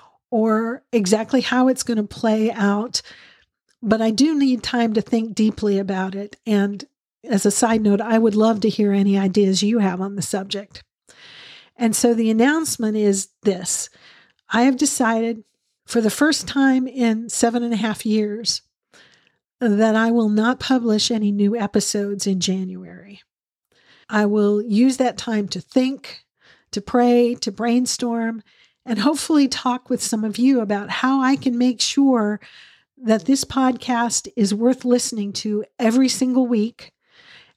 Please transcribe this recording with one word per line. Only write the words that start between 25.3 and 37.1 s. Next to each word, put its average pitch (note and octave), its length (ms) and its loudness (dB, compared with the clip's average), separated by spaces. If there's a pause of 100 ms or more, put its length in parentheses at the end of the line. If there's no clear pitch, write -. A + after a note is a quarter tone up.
to F#3 120 -8
think, - 640 -4 (480)
to G3+ 100 -8
pray, A#3+ 540 2
to - 140 -8
brainstorm, A#3 920 -2 (420)
and A3+ 140 -4
hopefully C#4+ 500 2
talk B3+ 400 -4
with B3 140 -2
some G#3+ 220 -4
of G#3 120 -6
you B3+ 240 4
about G3+ 300 -4
how C4+ 320 0
I C4 140 2
can B3+ 200 -2
make B3 240 0
sure A#3 600 2 (580)
that A3 260 0
this C4+ 200 0
podcast B3 920 -2
is G3+ 160 0
worth A#3+ 320 0
listening A#3+ 500 -2
to G#3+ 300 -4 (140)
every B3 320 2
single B3+ 360 0
week, A#3 460 -4 (640)